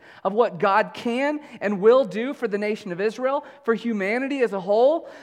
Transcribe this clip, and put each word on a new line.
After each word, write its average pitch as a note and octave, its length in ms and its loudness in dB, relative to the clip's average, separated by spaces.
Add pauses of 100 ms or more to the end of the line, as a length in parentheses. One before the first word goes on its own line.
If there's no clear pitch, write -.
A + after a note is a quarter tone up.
(240)
of G3 80 -2
what G#3 260 0
God G3 360 2
can C#4 480 -4 (180)
and G3 220 -2
will A#3+ 240 6
do A3 280 -6
for A#3+ 140 -6
the G3+ 100 -4
nation G#3 360 -6
of E3+ 80 -6
Israel, B3+ 440 -2 (200)
for A3+ 80 4
humanity A#3 680 -2
as A3+ 140 0
a G3 80 -4
whole, A#3 480 4 (140)